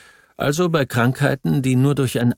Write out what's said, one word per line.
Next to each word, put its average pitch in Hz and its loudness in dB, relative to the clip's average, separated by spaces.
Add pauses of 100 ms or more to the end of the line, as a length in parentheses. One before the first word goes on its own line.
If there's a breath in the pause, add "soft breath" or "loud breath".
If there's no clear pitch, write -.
(380 soft breath)
„also 156 0
bei 156 0
Krankheiten, 135 0
die 127 0
nur 135 2
durch 131 -2
ein 120 2